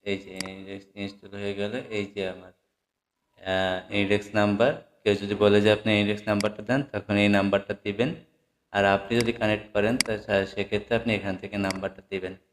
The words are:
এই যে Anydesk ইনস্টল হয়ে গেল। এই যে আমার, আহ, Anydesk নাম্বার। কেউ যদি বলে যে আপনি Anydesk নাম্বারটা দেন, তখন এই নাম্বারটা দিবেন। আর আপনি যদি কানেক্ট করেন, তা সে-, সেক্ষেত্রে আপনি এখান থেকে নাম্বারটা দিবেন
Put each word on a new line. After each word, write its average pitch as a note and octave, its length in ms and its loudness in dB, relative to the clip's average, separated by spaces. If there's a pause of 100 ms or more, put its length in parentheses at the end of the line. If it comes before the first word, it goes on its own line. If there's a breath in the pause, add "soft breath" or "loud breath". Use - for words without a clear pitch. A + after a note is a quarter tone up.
এই G2 140 -4
যে F#2+ 200 -14
Anydesk F#2+ 560 -12
ইনস্টল G2 380 -10
হয়ে G2+ 220 -6
গেল। G2+ 180 -6 (180)
এই G#2 160 -4
যে G2 220 -6
আমার, F#2 240 -14 (880)
আহ, F#2+ 520 -2
Anydesk G2+ 420 0
নাম্বার। G#2 380 2 (320)
কেউ G#2 100 6
যদি G2+ 200 -4
বলে G#2 260 6
যে G#2+ 120 6
আপনি G#2 300 2
Anydesk G#2 240 -2
নাম্বারটা G#2 360 0
দেন, C3 200 0
তখন G#2 340 -2
এই G#2 120 6
নাম্বারটা G2 460 2 (100)
দিবেন। A2+ 300 -2 (580)
আর G2+ 120 2
আপনি G2+ 360 4
যদি A2+ 120 2
কানেক্ট G#2+ 400 -2
করেন, G#2+ 240 2
তা A2 220 -2
সে-, G2 280 0
সেক্ষেত্রে G#2 500 -4
আপনি A2+ 180 0
এখান F#2+ 220 -4
থেকে G2+ 200 -10
নাম্বারটা F#2+ 540 -4
দিবেন F#2 240 -6 (180)